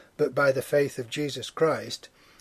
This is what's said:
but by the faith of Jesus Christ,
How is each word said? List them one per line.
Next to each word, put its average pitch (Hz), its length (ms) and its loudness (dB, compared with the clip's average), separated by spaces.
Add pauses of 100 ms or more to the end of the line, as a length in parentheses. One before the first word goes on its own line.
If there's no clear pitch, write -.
(180)
but - 180 0
by 143 160 4
the 131 100 0
faith 143 380 2
of 117 100 -8
Jesus 135 400 -6
Christ, 131 600 -2 (320)